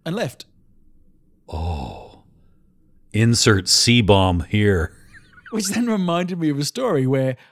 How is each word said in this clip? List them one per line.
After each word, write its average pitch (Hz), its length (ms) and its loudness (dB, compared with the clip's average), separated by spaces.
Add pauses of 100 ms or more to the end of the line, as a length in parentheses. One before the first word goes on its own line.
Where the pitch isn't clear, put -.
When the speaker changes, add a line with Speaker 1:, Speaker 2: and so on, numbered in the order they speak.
Speaker 1:
and 165 100 -8
left. 196 300 -10 (1040)
Speaker 2:
Oh. 80 720 -10 (880)
Insert 113 560 2
C-bomb 98 800 4
here. 101 460 0 (300)
<laughs> - 260 -20
Speaker 1:
Which 214 180 -4
then 220 180 -2
reminded 180 520 -2
me 160 120 0
of 143 80 -4
a 147 60 -4
story 170 420 -2
where 131 300 -2 (160)